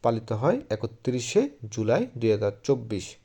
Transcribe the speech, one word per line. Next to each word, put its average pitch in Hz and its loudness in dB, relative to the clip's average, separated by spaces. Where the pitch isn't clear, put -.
পালিত 113 0
হয় 156 2
একত্রিশে 127 -2
জুলাই 120 0
দুই 110 4
হাজার 104 2
চব্বিশ। 113 -2